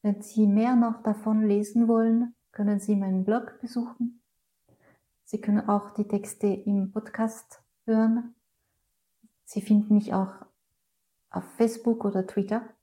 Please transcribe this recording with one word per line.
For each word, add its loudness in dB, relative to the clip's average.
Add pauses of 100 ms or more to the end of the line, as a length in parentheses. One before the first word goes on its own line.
Wenn -2
Sie 2
mehr 4
noch 2
davon 0
lesen 2
wollen, 2 (180)
können 0
Sie 0
meinen 0
Blog -2
besuchen. -8 (1040)
Sie -8
können 0
auch 0
die -4
Texte -4
im -2
Podcast -8 (240)
hören. 2 (1120)
Sie -8
finden 4
mich 2
auch -4 (840)
auf -8 (120)
Facebook 0
oder -2
Twitter. -4 (140)